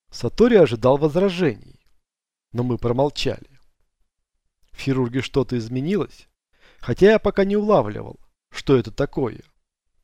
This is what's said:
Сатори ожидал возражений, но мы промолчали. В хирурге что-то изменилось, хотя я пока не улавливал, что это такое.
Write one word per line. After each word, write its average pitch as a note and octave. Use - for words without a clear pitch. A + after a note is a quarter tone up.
Сатори A3
ожидал B2+
возражений, E3
но A#2+
мы B2
промолчали. B2
В -
хирурге B2+
что-то B2
изменилось, C3
хотя F3+
я G#3+
пока G3
не G3+
улавливал, A#2
что -
это A#2
такое. -